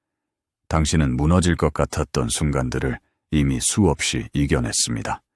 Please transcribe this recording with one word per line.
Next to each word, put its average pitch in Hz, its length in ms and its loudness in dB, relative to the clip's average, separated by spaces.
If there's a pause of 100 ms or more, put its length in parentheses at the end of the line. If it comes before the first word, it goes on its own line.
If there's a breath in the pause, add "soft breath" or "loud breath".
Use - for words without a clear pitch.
(680)
당신은 76 480 2
무너질 85 400 4
것 78 160 0
같았던 69 560 -2
순간들을 65 680 -2 (320)
이미 67 300 0
수없이 - 720 0
이겨냈습니다. - 880 -2 (140)